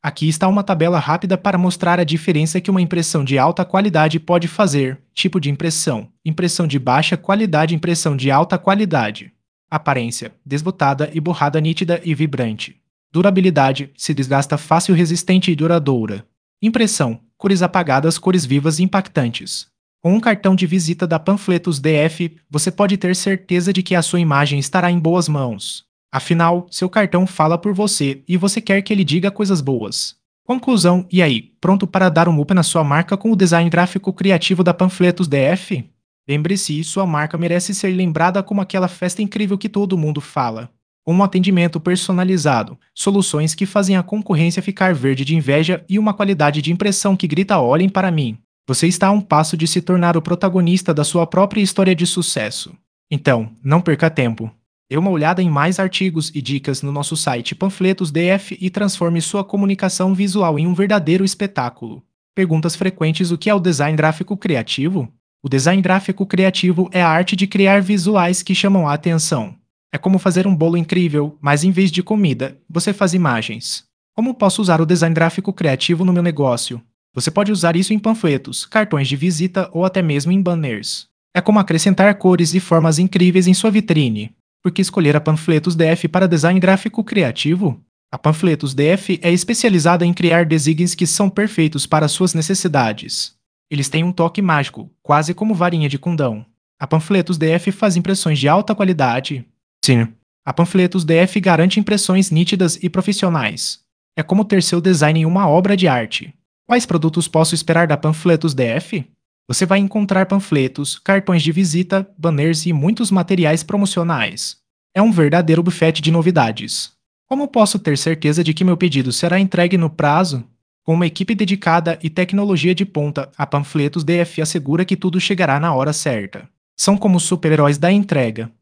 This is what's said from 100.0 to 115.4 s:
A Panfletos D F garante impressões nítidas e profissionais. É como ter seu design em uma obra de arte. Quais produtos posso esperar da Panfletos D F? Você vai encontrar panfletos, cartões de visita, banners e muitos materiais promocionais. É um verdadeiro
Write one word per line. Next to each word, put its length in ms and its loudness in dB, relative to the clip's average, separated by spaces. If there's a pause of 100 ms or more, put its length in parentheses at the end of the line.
A 80 -6
Panfletos 520 2
D 100 2
F 260 2
garante 400 2
impressões 500 0
nítidas 520 2
e 60 -2
profissionais. 920 -2 (360)
É 60 -4
como 220 2
ter 180 2
seu 180 0
design 400 2
em 60 2
uma 220 2
obra 280 2
de 120 2
arte. 460 -4 (320)
Quais 180 0
produtos 420 0
posso 280 0
esperar 320 0
da 100 0
Panfletos 580 0
D 100 0
F? 400 -4 (440)
Você 180 -2
vai 140 2
encontrar 460 0
panfletos, 720 -2
cartões 420 2
de 80 0
visita, 640 0
banners 500 0
e 60 0
muitos 380 0
materiais 540 2
promocionais. 920 -2 (360)
É 80 2
um 80 6
verdadeiro 540 4